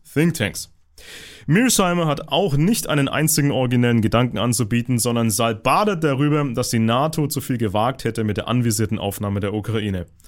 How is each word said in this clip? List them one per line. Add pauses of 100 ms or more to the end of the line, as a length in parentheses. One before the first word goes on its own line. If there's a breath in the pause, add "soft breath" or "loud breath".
(140)
Thinktanks. (760 loud breath)
Mearsheimer
hat
auch
nicht
einen
einzigen
originellen
Gedanken
anzubieten,
sondern
salbadert
darüber,
dass
die
nato
zu
viel
gewagt
hätte
mit
der
anvisierten
Aufnahme
der
Ukraine. (200 soft breath)